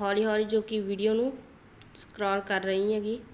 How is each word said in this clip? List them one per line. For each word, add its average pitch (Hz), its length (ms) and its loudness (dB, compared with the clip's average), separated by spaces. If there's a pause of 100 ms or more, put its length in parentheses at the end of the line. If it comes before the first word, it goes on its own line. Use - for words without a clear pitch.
ਹੌਲੀ 202 240 2
ਹੌਲੀ 214 200 2
ਜੋ 214 160 2
ਕਿ 214 200 -2
ਵੀਡੀਓ 202 340 0
ਨੂੰ 247 180 2 (640)
ਸਕਰੋਲ 202 460 -2
ਕਰ 196 200 -2
ਰਹੀ 190 340 0
ਹੈਗੀ, 214 260 -4 (140)